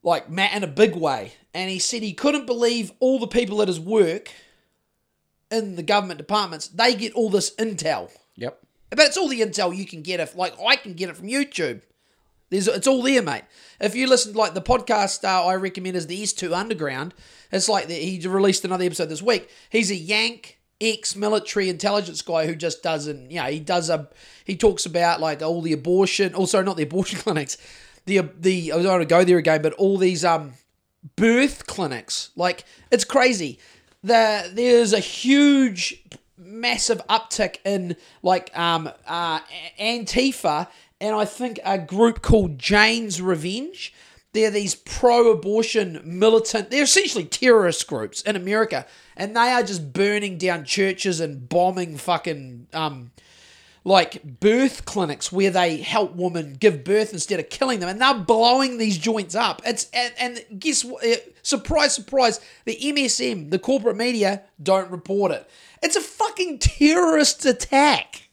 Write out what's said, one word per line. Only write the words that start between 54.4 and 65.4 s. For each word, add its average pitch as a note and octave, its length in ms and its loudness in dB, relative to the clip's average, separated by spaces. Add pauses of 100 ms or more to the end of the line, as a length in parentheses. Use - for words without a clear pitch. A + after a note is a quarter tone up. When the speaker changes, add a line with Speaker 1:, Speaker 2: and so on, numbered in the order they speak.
Speaker 1:
birth A#3 440 4
clinics E3 480 -4
where F#3+ 180 2
they F3 280 2
help F3 360 -2
women E3+ 400 -4
give D3 300 2
birth G#3+ 280 0
instead F3+ 280 -4
of - 100 -8
killing B3+ 300 -2
them, F3 80 -4
and G3 120 -6
they're C4+ 140 4
blowing A#3+ 640 4
these G#3+ 180 2
joints F#3 380 -4
up. G#3 320 -2
It's, - 260 -4
and, A#3+ 260 -2
and A#3+ 420 -8
guess D4 240 -2
what? A#3+ 200 -12
Eh, A#3 120 2 (260)
surprise, D4 520 0
surprise, B3 460 0 (240)
the A3+ 140 -6 (120)
M C#4+ 80 -2
S C4 220 0
M, G3 300 -6
the F#3 80 0
corporate A3+ 380 0
media, G#3+ 460 0 (200)
don't F#3 280 2
report F#3 420 -2
it. - 180 -8 (320)